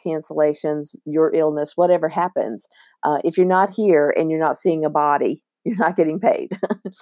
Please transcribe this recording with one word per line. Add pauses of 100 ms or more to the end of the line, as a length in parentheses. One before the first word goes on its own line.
cancellations, (100)
your
illness,
whatever
happens. (360)
Uh,
if
you're
not
here
and
you're
not
seeing
a
body, (120)
<laughs>
you're
not
getting
paid.
<laughs> (320)